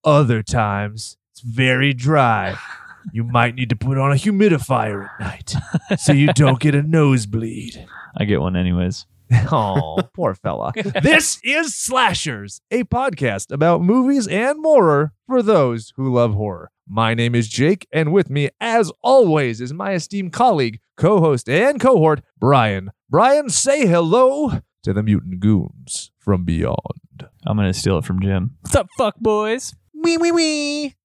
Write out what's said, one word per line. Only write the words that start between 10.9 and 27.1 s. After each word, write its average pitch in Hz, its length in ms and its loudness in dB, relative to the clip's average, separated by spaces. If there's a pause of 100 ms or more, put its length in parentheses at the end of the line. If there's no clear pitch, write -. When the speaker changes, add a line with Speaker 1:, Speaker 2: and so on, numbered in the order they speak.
Speaker 1:
This 311 440 0
is 285 320 -2
Slashers, 165 800 -4 (100)
a 240 140 -2
podcast 139 680 -4
about 165 300 2
movies 247 460 2
and 262 340 -2
horror 170 520 4 (140)
for 247 140 0
those 135 540 0
who 131 180 -4
love 120 200 2
horror. 95 380 -6 (180)
My 110 240 0
name 117 220 -2
is 117 120 0
Jake, 151 460 -2
and 156 180 -2
with 190 180 2
me, 143 200 -2 (100)
as 226 320 0 (100)
always, 156 600 2
is 127 100 -8
my 196 220 -6
esteemed 185 400 -6
colleague, 156 480 0 (160)
co-host, 160 500 2
and 226 320 2
cohort, 160 420 4 (160)
Brian. 107 540 2 (180)
Brian, 262 400 2
say 277 380 0
hello 247 720 2 (240)
to 98 100 -4
the 104 100 -2
mutant 92 360 -2
goons - 800 -2
from 92 260 -2
beyond. - 840 -6 (180)